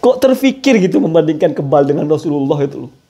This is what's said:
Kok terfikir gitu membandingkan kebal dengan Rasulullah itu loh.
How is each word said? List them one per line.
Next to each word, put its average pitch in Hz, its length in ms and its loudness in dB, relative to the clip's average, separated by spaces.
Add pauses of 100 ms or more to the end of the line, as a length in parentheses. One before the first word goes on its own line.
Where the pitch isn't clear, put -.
Kok 254 160 2
terfikir 262 640 2
gitu 185 160 0
membandingkan 160 480 0
kebal 143 400 0
dengan 147 160 -2
Rasulullah 147 560 -2
itu 135 240 -6
loh. 123 80 -20 (160)